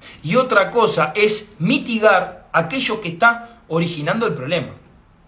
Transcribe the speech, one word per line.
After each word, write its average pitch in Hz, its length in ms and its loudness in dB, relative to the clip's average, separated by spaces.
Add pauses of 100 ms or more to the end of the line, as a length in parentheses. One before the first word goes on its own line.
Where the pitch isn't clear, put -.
(220)
y 160 120 -2
otra 220 360 2
cosa 220 440 2
es 208 460 0
mitigar 214 920 0
aquello 220 480 -2
que 175 80 -8
está 233 600 0
originando 170 580 -2
el 147 80 -4
problema. 151 380 -6 (560)